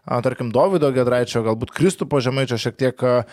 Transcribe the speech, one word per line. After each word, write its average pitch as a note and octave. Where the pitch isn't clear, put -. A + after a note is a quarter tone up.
a, B2
tarkim, B2
Dovydo D3+
Giedraičio, B2
galbūt A2+
Kristupo D#3
Žemaičio B2+
šiek A2+
tiek, B2+
a, B2